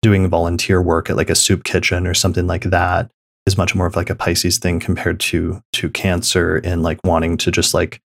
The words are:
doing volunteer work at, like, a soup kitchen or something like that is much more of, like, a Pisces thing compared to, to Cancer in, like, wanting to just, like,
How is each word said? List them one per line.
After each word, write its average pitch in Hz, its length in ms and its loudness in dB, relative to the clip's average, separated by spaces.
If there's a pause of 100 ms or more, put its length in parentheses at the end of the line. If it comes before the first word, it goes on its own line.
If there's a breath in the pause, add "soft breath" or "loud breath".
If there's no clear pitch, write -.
doing 95 280 4
volunteer 87 520 2
work 85 300 0
at, - 60 0
like, - 120 0
a 82 60 2
soup - 300 2
kitchen 90 420 0
or 87 80 0
something 90 320 0
like 85 160 -2
that 87 480 0 (360)
is 95 120 0
much 87 160 2
more 90 120 2
of, 82 100 -2
like, 85 140 -2
a 95 40 -4
Pisces - 440 -2
thing 87 200 -2
compared 87 400 -2
to, 82 420 -2 (120)
to - 180 -4
Cancer 87 680 0
in, 85 240 -2
like, 80 200 -2
wanting 82 360 0
to - 120 -2
just, - 240 0
like, 82 260 -2 (180)